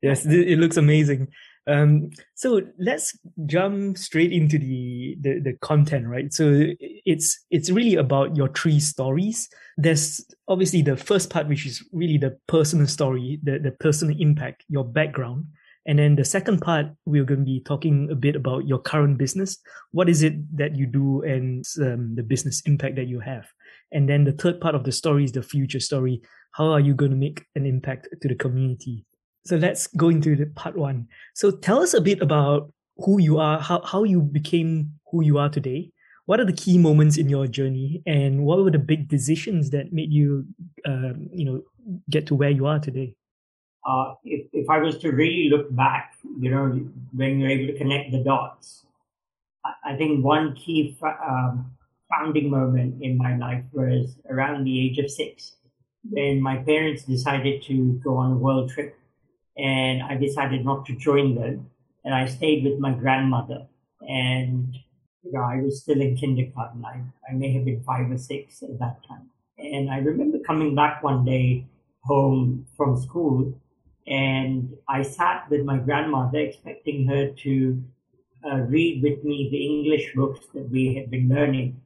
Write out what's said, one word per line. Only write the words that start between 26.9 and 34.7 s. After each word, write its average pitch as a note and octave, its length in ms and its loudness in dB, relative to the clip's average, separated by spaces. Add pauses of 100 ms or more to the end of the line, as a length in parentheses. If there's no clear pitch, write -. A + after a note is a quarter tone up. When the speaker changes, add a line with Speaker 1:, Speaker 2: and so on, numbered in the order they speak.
Speaker 1:
gonna C3+ 220 2
make C#3+ 300 -4 (100)
an C#3 100 -2
impact C3 420 -4 (140)
to D3 60 -2
the B2+ 80 0
community? B2+ 680 -4 (400)
So F3+ 100 0
let's F3 320 0
go E3+ 220 2
into D#3 260 4
the D3 120 0
part - 280 -12
one. C3+ 320 -4 (280)
So G3+ 160 2
tell G3 300 2
us F4+ 120 2
a A3 80 6
bit F#3+ 200 2
about D3 520 2 (240)
who G3 240 4
you D#3 160 6
are, D#3 240 2
how, E3+ 200 0
how G3 220 0
you F#3+ 180 4
became D3+ 680 0 (180)